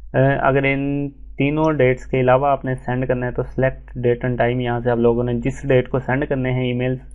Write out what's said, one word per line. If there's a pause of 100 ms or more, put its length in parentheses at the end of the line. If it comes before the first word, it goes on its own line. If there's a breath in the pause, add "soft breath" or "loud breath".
(420)
अगर
इन (260)
तीनों
dates
के
अलावा
आपने
send
करना
है
तो
select
date
and
time,
यहाँ
से
आप
लोगों
ने
जिस
date
को
send
करने
हैं
emails (140)